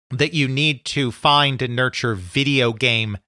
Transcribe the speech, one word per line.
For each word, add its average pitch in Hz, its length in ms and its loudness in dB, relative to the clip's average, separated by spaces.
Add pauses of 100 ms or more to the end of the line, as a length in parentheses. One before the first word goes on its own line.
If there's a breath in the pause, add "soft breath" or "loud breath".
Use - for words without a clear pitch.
(120)
that 147 220 -2
you 147 140 0
need 139 380 -2
to 135 260 -2
find 143 500 2
and 120 140 -4
nurture 123 400 -2
video 123 580 0
game 113 440 0 (100)